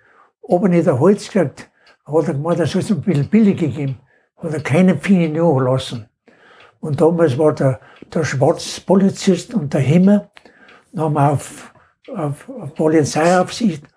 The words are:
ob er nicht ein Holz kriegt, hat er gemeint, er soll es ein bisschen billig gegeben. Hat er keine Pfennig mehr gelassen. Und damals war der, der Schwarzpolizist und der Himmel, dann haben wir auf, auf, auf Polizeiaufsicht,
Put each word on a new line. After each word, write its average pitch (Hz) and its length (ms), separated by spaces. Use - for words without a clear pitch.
ob 180 220
er 196 40
nicht 175 200
ein 139 100
Holz 190 320
kriegt, - 400
hat 156 240
er 165 60
gemeint, 165 260
er 160 60
soll 175 160
es - 80
ein 175 100
bisschen 143 280
billig 208 300
gegeben. 139 400
Hat 160 160
er 151 80
keine 170 360
Pfennig 170 360
mehr 165 100
gelassen. 127 540
Und 147 200
damals 160 380
war 151 160
der, 135 260
der - 120
Schwarzpolizist 175 1300
und 147 200
der 160 60
Himmel, 185 480
dann 160 120
haben 151 100
wir 147 180
auf, - 420
auf, 147 320
auf 214 260
Polizeiaufsicht, 160 1080